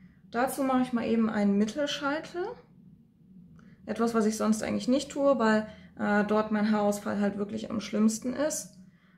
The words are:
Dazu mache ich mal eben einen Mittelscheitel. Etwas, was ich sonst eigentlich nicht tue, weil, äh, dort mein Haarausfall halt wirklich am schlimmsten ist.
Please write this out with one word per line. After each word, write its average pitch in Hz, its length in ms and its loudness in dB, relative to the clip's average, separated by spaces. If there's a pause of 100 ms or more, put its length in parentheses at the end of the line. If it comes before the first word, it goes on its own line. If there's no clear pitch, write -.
(320)
Dazu 262 320 0
mache 254 180 2
ich 247 100 -2
mal 233 140 -2
eben 220 240 2
einen 202 280 2
Mittelscheitel. 294 840 -2 (1400)
Etwas, 226 300 -2
was 220 120 4
ich 220 100 0
sonst 214 280 0
eigentlich 208 240 -4
nicht 277 240 0
tue, 277 260 2
weil, 214 300 2 (280)
äh, 208 280 2
dort 214 260 0
mein 214 220 2
Haarausfall 208 480 0
halt 202 180 0
wirklich 214 320 -8
am 208 100 -4
schlimmsten 220 540 0
ist. - 380 -4 (460)